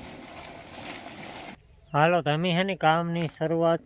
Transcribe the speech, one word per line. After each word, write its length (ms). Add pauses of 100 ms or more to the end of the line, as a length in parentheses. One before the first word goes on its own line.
(1900)
હાલો, 300
તમે 300
હે 120
ને 120
કામની 520
શરૂઆત 580